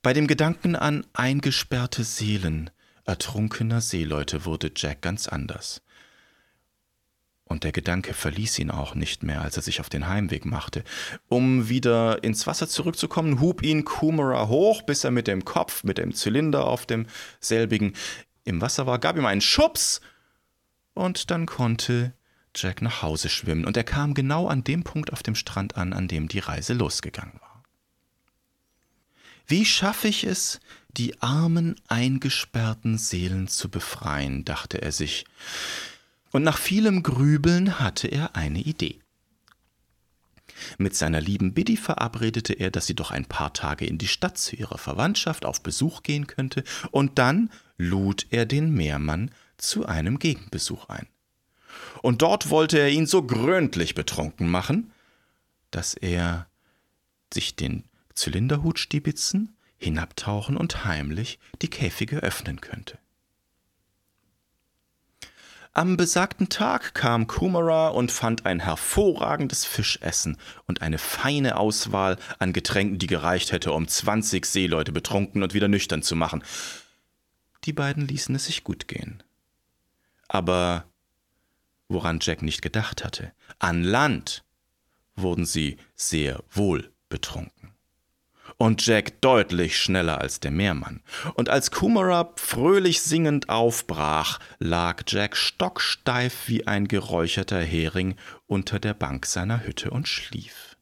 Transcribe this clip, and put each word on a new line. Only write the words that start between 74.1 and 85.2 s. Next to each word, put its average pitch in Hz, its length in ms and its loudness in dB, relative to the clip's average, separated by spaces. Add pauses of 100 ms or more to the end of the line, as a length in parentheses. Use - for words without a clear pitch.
Seeleute 82 440 2
betrunken 98 520 -2
und 90 100 -2
wieder 101 140 2
nüchtern 95 340 2
zu 82 140 -2
machen. 80 280 -2 (1200)
Die 156 80 -4
beiden 143 340 0
ließen 139 260 -2
es 135 120 -2
sich - 180 -4
gut - 240 -6
gehen. - 340 -10 (1080)
Aber 87 580 2 (1000)
woran 85 320 0
Jack - 220 -2
nicht 80 220 -4
gedacht - 420 -4
hatte, - 260 -10 (280)
an 85 240 0
Land 113 600 0 (720)
wurden 90 300 0